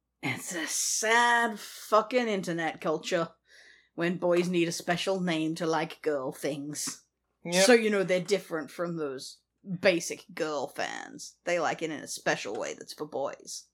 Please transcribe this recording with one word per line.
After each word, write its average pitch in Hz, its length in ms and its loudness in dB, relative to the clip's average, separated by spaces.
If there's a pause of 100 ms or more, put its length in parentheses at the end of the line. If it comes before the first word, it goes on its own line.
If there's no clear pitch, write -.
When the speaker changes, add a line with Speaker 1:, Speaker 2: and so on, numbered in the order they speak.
(220)
Speaker 1:
it's 131 320 -6
a 165 120 -4
sad 233 920 2
fucking 220 720 2
internet 170 520 -2
culture 170 500 0 (680)
when 170 220 0
boys 175 300 4
need 170 200 2
a 170 40 -2
special 180 480 0
name 160 360 0
to 170 100 -2
like 160 360 -2
girl 143 280 -2
things. 147 720 -6 (420)
Speaker 2:
Yep. 175 200 4
Speaker 1:
So, 247 80 8
you 226 180 6
know, 196 140 2
they're 180 160 2
different 170 500 -4
from 175 260 -6
those 143 420 -8 (420)
basic 175 440 0 (100)
girl 151 340 -4
fans. - 680 -8 (100)
They 175 140 0
like 160 240 0
it 160 80 -4
in 147 100 -8
a - 80 -12
special - 460 -2
way 82 200 -6
that's - 180 -14
for - 140 -10
boys. - 680 -8